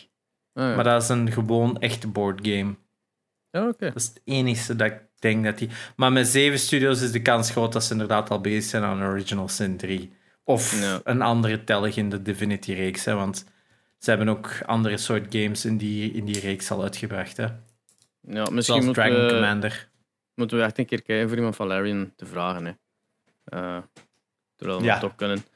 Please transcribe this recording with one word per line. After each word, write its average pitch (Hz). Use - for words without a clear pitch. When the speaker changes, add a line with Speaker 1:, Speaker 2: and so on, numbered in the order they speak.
Speaker 1:
Ah, 127
ja. 113
Speaker 2:
Maar 120
dat 120
is 113
een 120
gewoon 117
echte 117
boardgame. 101
Speaker 1:
Ja, 208
oké. 226
Speaker 2:
Dat 135
is 123
het -
enigste 123
dat 110
ik -
denk 110
dat 107
die, 117
maar 131
met 127
zeven 139
studios 131
is 120
de 117
kans 113
groot 113
dat 113
ze -
inderdaad 107
al 101
bezig 104
zijn 107
aan 98
Original 95
Sin 95
drie. 92
Of 113
Speaker 1:
Ja. 98
Speaker 2:
een 120
andere 110
telg 104
in 104
de 101
Divinity-reeks, 98
hè, 107
want 98
ze -
hebben 107
ook 101
andere 107
soort 104
games 104
in 110
die, 107
in 104
die 101
reeks 98
al 98
uitgebracht, 98
hè. 113
Speaker 1:
Ja, 113
misschien 120
Speaker 2:
Zoals 120
Speaker 1:
moeten 120
Speaker 2:
Dragon 120
Speaker 1:
we, 120
Speaker 2:
Commander. 104
Speaker 1:
moeten 117
we 113
echt 110
een 123
keer 123
kijken 110
voor 117
iemand 113
van 101
Larian 98
te -
vragen, 90
hè. 85
Eh, 90
terwijl 92
we 113
Speaker 2:
Ja. 113
Speaker 1:
het 98
toch 98
kunnen. 101